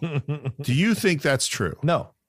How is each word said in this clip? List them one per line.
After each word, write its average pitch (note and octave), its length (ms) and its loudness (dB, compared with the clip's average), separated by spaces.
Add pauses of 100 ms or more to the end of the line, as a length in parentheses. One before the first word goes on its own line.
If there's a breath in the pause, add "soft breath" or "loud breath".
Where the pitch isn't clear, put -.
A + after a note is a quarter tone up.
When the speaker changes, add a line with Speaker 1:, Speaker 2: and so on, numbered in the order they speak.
Speaker 1:
<laughs> C#3+ 600 -4
Speaker 2:
Do B2 120 0
you G3 220 4
think F3 260 0
that's C3+ 260 2
true? E2+ 360 -4
Speaker 1:
No, D#3 280 0 (180)